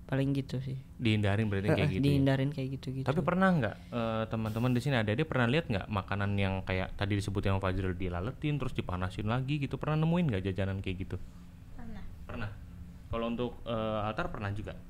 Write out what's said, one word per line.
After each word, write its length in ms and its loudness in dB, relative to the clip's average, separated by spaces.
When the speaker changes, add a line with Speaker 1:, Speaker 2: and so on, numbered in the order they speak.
Speaker 1:
Paling 320 0
gitu 240 -2
sih. 160 -6
Speaker 2:
Dihindarin 480 4
berarti 220 0
kayak 100 6
Speaker 1:
Heeh, 100 4
Speaker 2:
gitu 80 0
ya? 80 4
Speaker 1:
dihindarin 460 4
kayak 260 -4
gitu-gitu. 300 -4
Speaker 2:
Tapi 160 2
pernah 260 4
nggak, 260 4
eh, 380 0
teman-teman 440 0
di 80 4
sini, 160 2
adik-adik 300 2
pernah 220 2
lihat 180 2
nggak 220 -2
makanan 480 0
yang 260 2
kayak 320 -2
tadi 220 0
disebutin 400 2
sama 80 0
Fajrul, 320 0
dilaletin 640 -2
terus 160 -4
dipanasin 500 -2
lagi 320 0
gitu? 220 -2
Pernah 240 0
nemuin 240 4
nggak 180 0
jajanan 380 0
kayak 180 -2
gitu? 140 -6
Speaker 3:
Pernah. 300 -10
Speaker 2:
Pernah. 240 -6
Kalau 180 -2
untuk, 240 -2
eh, 420 -2
Altar 240 -2
pernah 220 -4
juga? 240 -6